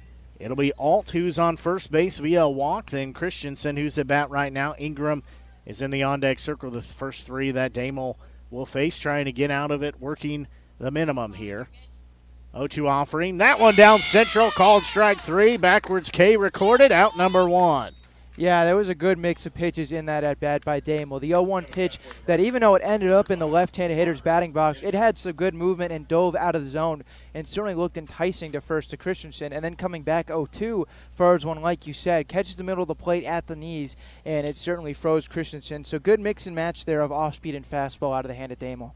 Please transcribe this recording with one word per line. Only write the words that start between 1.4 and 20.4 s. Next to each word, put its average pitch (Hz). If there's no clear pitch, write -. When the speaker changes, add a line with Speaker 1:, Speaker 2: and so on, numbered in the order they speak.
Speaker 1:
first 180
base 165
via 165
a 147
walk, 143
then 135
Christensen 147
who's 147
at 139
bat 143
right 139
now. 139
Ingram 147
is 107
in 139
the 139
on-deck 135
circle, 143
the 120
first -
three 135
that 127
Damel 131
will 127
face, 147
trying 147
to 135
get 139
out 143
of 143
it, 147
working 147
the 127
minimum 139
here. 104
Oh 139
two 147
offering. 156
That 240
one 220
down 208
central, 220
called 202
strike 202
three. 214
Backwards 180
K 202
recorded, 214
out 190
number 185
one. 170
Speaker 2:
Yeah, 170
there 175
was 202
a 180
good 170
mix 170
of -
pitches 165
in 156
that 151
at-bat 147